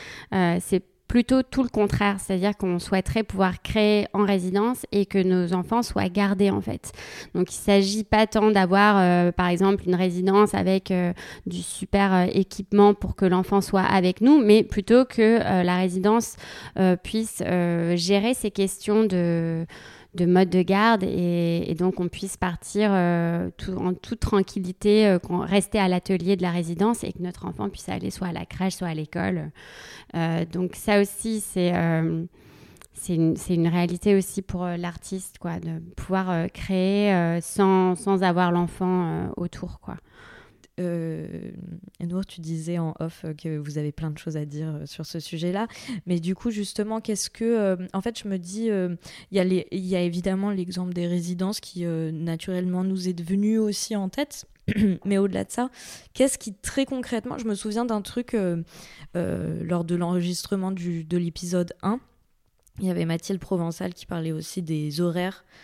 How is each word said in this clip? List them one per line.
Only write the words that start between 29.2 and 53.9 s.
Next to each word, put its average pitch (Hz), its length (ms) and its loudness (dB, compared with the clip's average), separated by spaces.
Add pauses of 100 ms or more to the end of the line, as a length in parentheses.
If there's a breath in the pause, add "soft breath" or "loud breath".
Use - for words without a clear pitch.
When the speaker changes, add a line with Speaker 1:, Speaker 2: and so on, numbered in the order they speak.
Speaker 1:
Euh, 165 300 0
donc 175 280 -4
ça 208 260 2
aussi, 214 400 -2
c'est, 175 360 0
euh, 165 480 0 (720 loud breath)
c'est - 200 -6
une, 160 220 2
c'est - 180 -4
une 170 140 2
réalité 175 480 2
aussi 196 240 -2
pour, 180 240 -6
euh, 175 140 -4
l'artiste, 175 600 -10
quoi, 170 220 -6
de 165 180 -8 (160)
pouvoir, 185 360 -2
euh, 170 160 0
créer, 196 640 0
euh, 170 300 2
sans, 190 520 4
sans 190 280 0
avoir 180 280 2
l'enfant, 175 560 0
euh, 165 200 -4 (100)
autour, - 420 -10
quoi. - 200 -12 (800 loud breath)
Speaker 2:
Euh, 165 720 -6 (500)
Nour, 175 240 -4
tu - 160 -16
disais 160 380 -6
en 160 220 -4
off, 165 240 -10
euh, 160 100 -8
que 156 240 -6
vous 147 200 -8
avez 147 140 -4
plein 156 180 -6
de 151 80 -10
choses 156 180 -8
à 151 80 -6
dire, 147 240 -8
euh, 151 180 -8
sur 156 200 -12
ce 165 140 -10
sujet-là. 180 460 -4 (400 loud breath)
Mais 175 140 -2
du 180 140 -2
coup, 240 160 -6
justement, 214 500 -4
qu'est-ce 214 300 -6
que, - 140 -8
euh, 208 320 2 (160)
en 190 80 -4
fait, 226 180 -6
je 208 100 -10
me 196 100 -2
dis, 202 320 -4
euh, 180 260 -2 (340 loud breath)
il 190 60 -2
y 185 40 4
a 180 40 4
les, 185 280 0
il 190 120 -4
y 185 120 -2
a 175 60 2
évidemment 190 480 -2
l'exemple 180 420 -4
des 175 140 -2
résidences 180 540 -2
qui, 175 240 -10
euh, 160 280 -4
naturellement, 180 720 -4
nous 185 240 -2
est 180 60 -2
devenu 196 440 0
aussi 214 380 -2